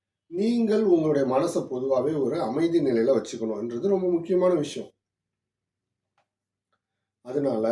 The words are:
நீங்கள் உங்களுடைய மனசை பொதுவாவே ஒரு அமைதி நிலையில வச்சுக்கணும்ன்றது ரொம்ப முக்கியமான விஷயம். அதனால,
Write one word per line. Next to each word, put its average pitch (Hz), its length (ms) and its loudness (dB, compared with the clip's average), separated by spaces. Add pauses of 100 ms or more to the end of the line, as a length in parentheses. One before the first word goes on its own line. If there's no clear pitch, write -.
(320)
நீங்கள் 220 520 2
உங்களுடைய 156 440 4
மனசை 139 320 0
பொதுவாவே 135 640 -2
ஒரு 135 200 -2
அமைதி 165 380 0
நிலையில 123 340 2
வச்சுக்கணும்ன்றது 113 720 -4
ரொம்ப 185 240 0
முக்கியமான 180 420 0
விஷயம். 143 380 -4 (2250)
அதனால, 131 460 -2